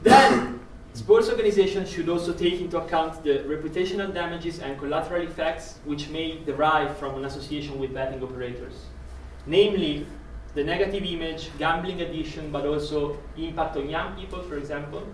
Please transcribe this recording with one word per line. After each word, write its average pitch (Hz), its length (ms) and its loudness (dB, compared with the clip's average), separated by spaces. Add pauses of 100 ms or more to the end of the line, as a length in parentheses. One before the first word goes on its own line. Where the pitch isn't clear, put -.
Then, 262 560 8 (400)
sports 226 300 6
organizations 196 640 4
should 165 180 -2
also 170 240 0
take 175 280 2
into 170 160 -2
account 160 460 0
the 143 240 2
reputational 185 640 -2
damages 170 460 -4
and 139 200 -8
collateral 160 440 -2
effects 165 640 -4
which 147 240 -4
may 160 360 -4
derive 147 520 2
from 135 180 -6
an 135 100 -6
association 139 540 -6
with 131 160 -4
betting 131 280 -4
operators. 123 520 -8 (720)
Namely, 165 600 4 (480)
the 143 100 2
negative 185 400 0
image, 165 540 -4
gambling 175 420 0
addiction, 156 500 -6
but 143 160 -2
also 147 500 0 (200)
impact 165 400 -2
on 139 120 -4
young 165 280 -4
people, 180 260 -8
for 147 140 -8
example. 147 580 -8